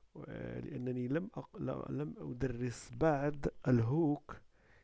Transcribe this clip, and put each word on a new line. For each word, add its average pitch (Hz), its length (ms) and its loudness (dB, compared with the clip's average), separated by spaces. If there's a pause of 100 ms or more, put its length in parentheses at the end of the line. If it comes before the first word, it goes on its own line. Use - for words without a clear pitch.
(280)
آه، 120 320 -6
لأنني 123 480 -2
لم 165 280 0
أق-، - 220 -10
لا، 135 300 -2
لم 151 300 -4
أدرس 123 760 -4
بعد 143 580 2 (160)
الهوك 135 720 4 (420)